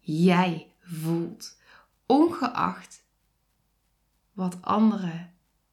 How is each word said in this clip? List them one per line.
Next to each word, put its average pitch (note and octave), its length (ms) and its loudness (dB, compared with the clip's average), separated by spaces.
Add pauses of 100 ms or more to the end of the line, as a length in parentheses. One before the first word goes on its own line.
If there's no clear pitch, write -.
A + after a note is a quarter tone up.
jij E3+ 800 2
voelt, E3+ 800 -8 (460)
ongeacht - 1000 0 (1300)
wat F#3 300 -6
anderen F#3+ 720 0 (380)